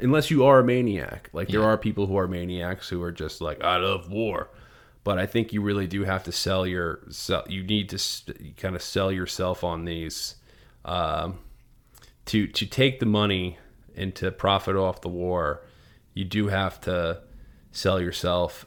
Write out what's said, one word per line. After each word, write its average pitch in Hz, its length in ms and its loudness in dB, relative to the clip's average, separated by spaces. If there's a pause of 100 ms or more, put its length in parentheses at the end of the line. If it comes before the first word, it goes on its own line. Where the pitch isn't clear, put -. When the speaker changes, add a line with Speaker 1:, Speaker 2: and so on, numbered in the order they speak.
Speaker 1:
Unless 143 320 4
you 139 140 6
are 139 120 10
a 127 60 8
maniac. 117 680 0
Like, 90 140 -4
there 101 140 2
Speaker 2:
Yeah. 107 60 6
Speaker 1:
are 107 120 6
people 101 300 0
who 95 100 2
are 92 80 2
maniacs 90 600 -4
who 90 160 -4
are 87 80 -4
just 78 280 -8
like, 78 220 -4
"I 87 140 4
love 90 340 0
war." 101 400 -4 (540)
But 98 160 2
I 95 60 0
think 113 260 0
you 104 100 0
really 101 240 2
do 98 160 -2
have 95 220 -2
to 87 80 -8
sell 95 340 0
your, 90 440 -4
sell, - 380 -4
you 95 140 -6
need 101 280 0
to 98 60 -6
s-, - 280 -4 (320)
kinda 92 240 -4
sell 95 320 0
yourself 92 500 -2
on 85 220 -2
these, 82 500 -6 (500)
um, 85 540 -2 (880)
to, 104 220 2
to - 180 -4
take 131 320 2
the 120 80 0
money 101 520 2 (360)
and 95 220 -4
to 92 160 -2
profit 98 420 2
off 95 280 0
the - 60 -6
war. 87 540 -2 (520)
You 98 100 -4
do 101 240 0
have 95 320 -2
to 87 400 -2 (500)
sell 95 300 0
yourself, 87 680 -2